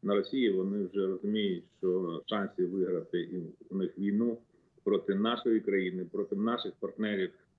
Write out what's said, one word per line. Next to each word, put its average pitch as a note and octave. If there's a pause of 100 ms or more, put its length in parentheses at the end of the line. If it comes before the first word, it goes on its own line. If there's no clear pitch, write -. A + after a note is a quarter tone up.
на G2+
Росії, A2+
вони G2
вже F#2+
розуміють, F#2+ (140)
що F2+
шансів G2
виграти F2+
і F2 (280)
у F#2
них F#2
війну G#2+ (460)
проти G2
нашої A2+
країни, F#2
проти G2+
наших A2+
партнерів G2 (280)